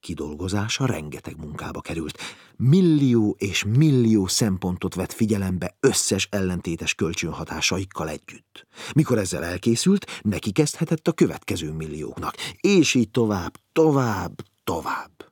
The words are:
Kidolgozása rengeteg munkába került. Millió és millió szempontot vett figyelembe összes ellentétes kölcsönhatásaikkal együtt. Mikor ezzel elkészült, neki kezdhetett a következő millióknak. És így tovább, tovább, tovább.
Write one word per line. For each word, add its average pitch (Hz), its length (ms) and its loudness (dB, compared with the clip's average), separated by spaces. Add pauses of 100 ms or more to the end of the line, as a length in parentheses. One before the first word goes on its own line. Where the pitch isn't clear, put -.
Kidolgozása 90 840 -4
rengeteg 78 500 -6
munkába 78 440 -10
került. 80 380 -8 (380)
Millió 135 800 6
és 98 260 -2
millió 117 640 4
szempontot 95 680 -2
vett 90 180 -6
figyelembe 95 680 -2
összes - 500 2
ellentétes 90 640 -2
kölcsönhatásaikkal 80 1120 -4
együtt. - 580 -14 (280)
Mikor 123 240 4
ezzel 90 260 -4
elkészült, 117 800 0
neki 104 300 -2
kezdhetett 156 560 -2
a 165 40 0
következő 87 600 -2
millióknak. 78 600 -8 (260)
És 185 340 4
így 117 160 2
tovább, 104 460 0 (160)
tovább, 127 680 2 (220)
tovább. - 460 -6 (220)